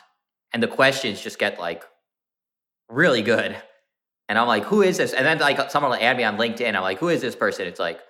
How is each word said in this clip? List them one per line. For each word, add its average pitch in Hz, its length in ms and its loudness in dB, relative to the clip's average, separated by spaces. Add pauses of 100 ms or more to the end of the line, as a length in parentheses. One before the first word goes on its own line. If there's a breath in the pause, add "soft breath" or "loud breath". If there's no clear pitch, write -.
(520)
and 117 100 -2
the 110 60 0
questions 135 540 0
just - 160 -12
get, 101 200 -2
like, 85 260 -8 (1040)
really 123 320 2
good. 107 340 0 (720)
And 104 100 0
I'm 120 80 4
like, 107 180 2
"Who 208 180 4
is 180 160 4
this?" 139 140 0
And 131 140 0
then, 160 140 2
like, 139 320 0
someone 143 180 0
will 113 100 -2
add 123 160 2
me 120 80 0
on 104 140 0
LinkedIn. 113 380 -2
I'm 92 60 -2
like, 95 180 -2
"Who 175 80 -2
is 156 120 2
this 117 160 -4
person?" 98 300 -2
It's 87 140 -10
like, 82 300 -6